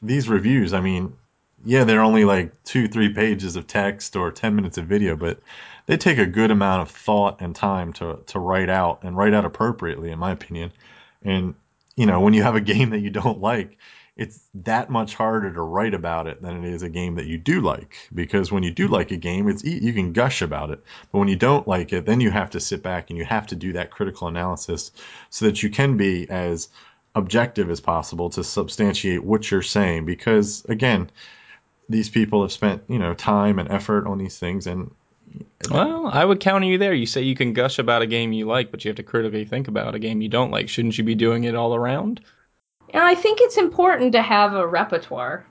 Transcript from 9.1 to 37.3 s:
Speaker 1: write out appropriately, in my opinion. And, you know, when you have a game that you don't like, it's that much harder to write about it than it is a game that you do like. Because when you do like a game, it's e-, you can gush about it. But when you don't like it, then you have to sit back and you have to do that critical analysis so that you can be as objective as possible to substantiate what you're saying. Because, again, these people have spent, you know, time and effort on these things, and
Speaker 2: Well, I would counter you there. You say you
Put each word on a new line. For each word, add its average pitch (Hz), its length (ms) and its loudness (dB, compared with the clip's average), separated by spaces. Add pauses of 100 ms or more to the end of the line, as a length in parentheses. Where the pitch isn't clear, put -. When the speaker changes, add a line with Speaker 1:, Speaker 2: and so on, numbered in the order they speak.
Speaker 1:
write 104 200 4
out 101 100 2
appropriately, 82 640 -4
in 80 80 -10
my 90 140 -4
opinion. 85 400 -10 (520)
And, 92 300 -2 (420)
you 120 120 4
know, 92 140 4
when 104 120 6
you 107 80 6
have 113 140 4
a 110 60 2
game 107 300 2
that 107 100 -2
you 101 100 -6
don't 104 300 -2
like, 104 360 -4 (380)
it's - 240 -12 (160)
that 113 340 -2
much 113 240 -2
harder 110 400 -2
to 85 80 -8
write 98 320 -2
about 82 320 -4
it 78 160 -10
than 87 220 -10
it 87 100 -8
is 82 80 -8
a 90 80 -8
game 87 260 -6
that 76 120 -6
you 82 100 -6
do 151 240 0
like. 69 340 -4 (160)
Because 87 400 -2
when 95 120 0
you 87 80 -2
do 90 160 -2
like 95 240 0
a 92 60 -6
game, 87 300 -4
it's 98 160 -2
e-, 160 160 -4
you 117 140 0
can 92 200 -2
gush 127 280 0
about 76 300 -6
it. - 100 -10 (300)
But 101 80 0
when 101 80 2
you 98 80 2
don't 123 320 2
like 90 260 -2
it, 87 120 -4
then 117 160 2
you 110 100 4
have 95 200 -2
to 90 80 -8
sit 90 220 -6
back 90 280 -6
and 85 100 -8
you 82 60 -6
have 107 220 -2
to 95 80 -10
do 87 180 -8
that 87 180 -6
critical 92 380 -8
analysis 87 600 -6 (380)
so - 160 -4
that 104 160 2
you 107 80 0
can 135 280 2
be 92 300 0
as 87 420 -4 (440)
objective 104 560 0
as 85 120 -4
possible 85 500 -4
to 87 120 -6
substantiate 98 800 -2
what 107 280 -2
you're 95 100 2
saying. 87 440 0
Because, 104 640 0
again, 110 400 2 (800)
these 110 200 0
people 107 340 2
have 95 100 -4
spent, 101 340 -2
you 123 120 -2
know, 85 140 -2
time 101 460 2
and 82 100 -6
effort 101 380 0
on 98 100 -4
these 95 220 -8
things, 90 260 -6
and 90 260 -8 (800)
Speaker 2:
Well, 302 380 0
I 147 160 2
would 196 160 4
counter 190 280 2
you 185 100 2
there. 196 160 2
You 120 120 0
say 127 160 -2
you 131 140 0